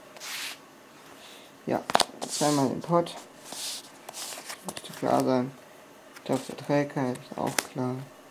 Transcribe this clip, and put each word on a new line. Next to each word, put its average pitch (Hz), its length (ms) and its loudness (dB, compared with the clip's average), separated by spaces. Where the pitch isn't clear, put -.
Ja, 127 160 0
zweimal 147 420 4
den - 120 -2
Pot. 170 340 4
Müsste - 280 -10
klar 131 300 4
sein. 131 280 4
Topf - 220 0
der - 100 -8
Trägheit, 143 600 2
ist - 200 -10
auch 131 180 -2
klar. 127 240 -2